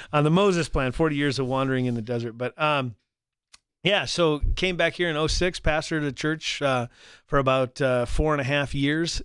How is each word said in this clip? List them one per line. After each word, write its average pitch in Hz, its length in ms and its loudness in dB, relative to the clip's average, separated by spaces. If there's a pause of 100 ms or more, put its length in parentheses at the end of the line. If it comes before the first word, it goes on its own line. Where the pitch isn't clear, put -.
(120)
On 147 120 4
the 151 60 4
Moses 180 380 4
plan, 131 240 -2
forty 156 240 0
years 143 220 0
of 135 80 -2
wandering 131 400 0
in 123 80 0
the 117 80 -4
desert. 117 340 -4
But, 123 240 -6
um, 143 360 0 (840)
yeah, 180 220 2
so 151 380 2 (140)
came 185 200 0
back 165 180 0
here 175 140 -2
in 156 80 -2
oh 156 100 0
six, 175 320 0
pastored 156 480 0
a 139 60 -4
church, - 480 -4
uh, 127 280 0 (360)
for 147 140 0
about, 131 420 0
uh, 127 240 2
four 151 300 2
and 143 60 -2
a 135 40 -2
half 143 300 -2
years, 151 500 0